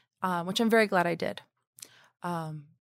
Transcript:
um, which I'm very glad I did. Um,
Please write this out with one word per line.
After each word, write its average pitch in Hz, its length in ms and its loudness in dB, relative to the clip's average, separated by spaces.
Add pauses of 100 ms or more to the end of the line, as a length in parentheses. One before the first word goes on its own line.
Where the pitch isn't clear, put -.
(220)
um, 175 260 -2
which 208 100 -4
I'm 233 100 4
very 220 200 6
glad 175 180 2
I 170 80 0
did. - 280 -6 (800)
Um, 160 400 -8 (200)